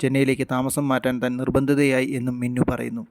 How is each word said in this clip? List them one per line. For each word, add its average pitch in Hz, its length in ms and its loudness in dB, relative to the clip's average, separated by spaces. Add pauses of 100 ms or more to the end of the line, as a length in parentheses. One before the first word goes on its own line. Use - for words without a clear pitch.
ചെന്നൈയിലേക്ക് 135 500 2
താമസം 131 360 0
മാറ്റാൻ 127 340 0
താൻ 123 160 -2
നിർബന്ധിതയായി 131 680 2
എന്നും 127 340 -4
മിന്നു 123 300 0
പറയുന്നു. 120 420 -4